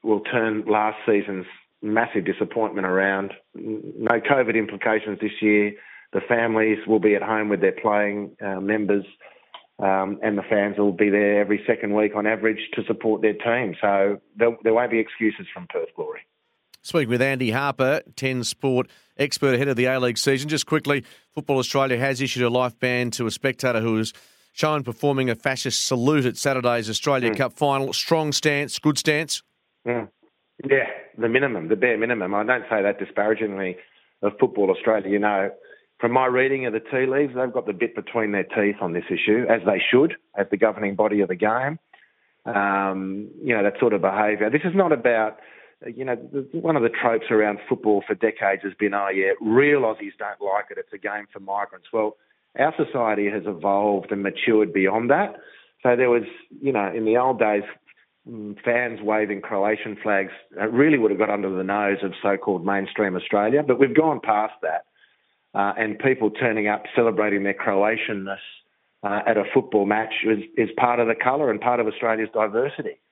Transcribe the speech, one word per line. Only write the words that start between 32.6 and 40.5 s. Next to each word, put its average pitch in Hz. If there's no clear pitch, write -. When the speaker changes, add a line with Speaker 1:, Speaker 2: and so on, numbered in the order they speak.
Speaker 1:
say 107
that 101
disparagingly 101
of 101
Football 101
Australia. 98
You 101
know, 101
from 120
my 131
reading 131
of 113
the 110
tea 131
leaves, 131
they've 127
got 120
the 104
bit 110
between 107
their 98
teeth 104
on 85
this 87
issue, 107
as 113
they 98
should, 143
as 101
the 104